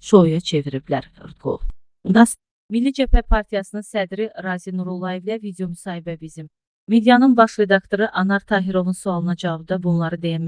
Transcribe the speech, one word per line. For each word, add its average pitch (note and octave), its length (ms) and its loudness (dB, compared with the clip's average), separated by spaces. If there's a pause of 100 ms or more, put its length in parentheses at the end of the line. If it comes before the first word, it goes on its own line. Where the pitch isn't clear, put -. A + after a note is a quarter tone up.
şouya E3+ 400 6
çeviriblər. C#3+ 720 -4 (160)
Üdqo. - 300 -6 (500)
Das. A3 280 6 (360)
Milli A#3 240 -2
Cəbhə B3+ 260 4
Partiyasının G#3 600 -2
sədri G3+ 460 -6 (140)
Razi F#3 280 -8
Nurullayevlə F#3 680 -6
video F#3 260 -8
müsahibə E3+ 520 -10
bizim. D#3+ 280 -16 (400)
Medianın B3 480 4
baş A3+ 220 4
redaktoru G3+ 540 0
Anar G3 280 0
Tahirovun F#3 560 -2
sualına F3 400 -4
cavabda E3+ 460 -6
bunları E3+ 340 -2
deyən E3 320 -4